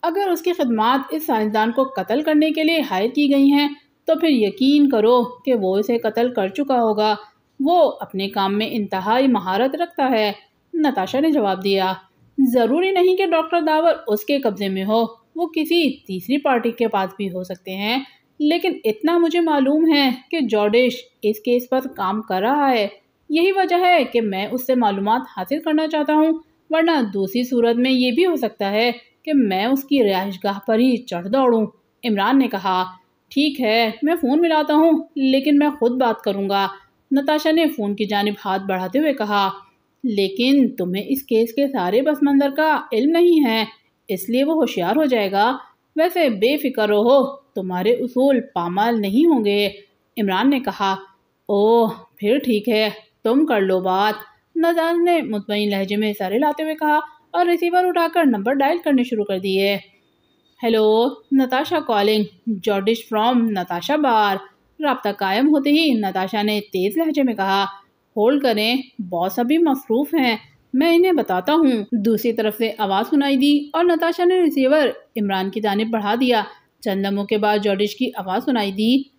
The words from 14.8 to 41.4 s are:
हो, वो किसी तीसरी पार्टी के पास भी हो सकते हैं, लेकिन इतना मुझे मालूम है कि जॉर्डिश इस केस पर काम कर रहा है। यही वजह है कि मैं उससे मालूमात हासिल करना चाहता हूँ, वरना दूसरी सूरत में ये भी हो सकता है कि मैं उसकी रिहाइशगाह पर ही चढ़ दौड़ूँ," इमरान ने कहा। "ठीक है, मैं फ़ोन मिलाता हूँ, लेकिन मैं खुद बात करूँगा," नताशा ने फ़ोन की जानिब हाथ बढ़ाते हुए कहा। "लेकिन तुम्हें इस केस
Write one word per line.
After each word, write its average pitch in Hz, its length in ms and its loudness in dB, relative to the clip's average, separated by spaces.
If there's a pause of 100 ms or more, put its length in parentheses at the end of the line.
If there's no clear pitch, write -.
हो, 214 160 2 (360)
वो 339 100 -4
किसी 320 420 0 (180)
तीसरी 196 320 -4
पार्टी 247 340 0
के 233 160 -2
पास 190 300 -4
भी 202 80 -4
हो 185 180 -8
सकते 185 280 -14
हैं, 220 320 -4 (360)
लेकिन 330 440 0
इतना 311 340 0
मुझे 339 220 0
मालूम 302 460 2
है 285 240 2 (200)
कि 339 160 -4
जॉर्डिश 220 560 2 (220)
इस 214 140 -2
केस 247 320 -2
पर 262 160 -2 (100)
काम 202 240 -4
कर 190 220 -4
रहा 285 240 0
है। 220 240 0 (400)
यही 339 220 2
वजह 359 340 0
है 349 180 4
कि 240 180 -2
मैं 196 260 -4
उससे 254 260 -2
मालूमात 220 540 0
हासिल 269 320 -6
करना 311 260 0
चाहता 302 260 -2
हूँ, 320 300 2 (300)
वरना 320 280 2 (120)
दूसरी 196 320 -2
सूरत 233 320 0
में 247 140 2
ये 254 220 2
भी 285 100 2
हो 359 140 2
सकता 214 320 -4
है 220 220 0 (340)
कि 311 80 -4
मैं 208 340 0
उसकी 269 360 0
रिहाइशगाह 196 560 -2 (100)
पर 226 120 2
ही 247 180 2
चढ़ 175 300 -8
दौड़ूँ," 226 380 2 (360)
इमरान 226 360 2
ने 254 100 2
कहा। 185 360 -2 (480)
"ठीक 277 280 0
है, 226 440 0
मैं 320 120 2
फ़ोन 294 240 0
मिलाता 311 340 2
हूँ, 320 340 4 (100)
लेकिन 269 400 2
मैं 294 140 2
खुद 240 260 0
बात 233 220 0
करूँगा," 196 480 -2 (420)
नताशा 302 420 0
ने 320 160 2
फ़ोन 202 260 -4
की 208 120 -2
जानिब 202 320 -2
हाथ 190 220 -4
बढ़ाते 190 380 -2
हुए 302 140 2
कहा। 208 380 0 (540)
"लेकिन 233 640 2
तुम्हें 180 360 -4
इस 269 180 -4
केस 226 300 0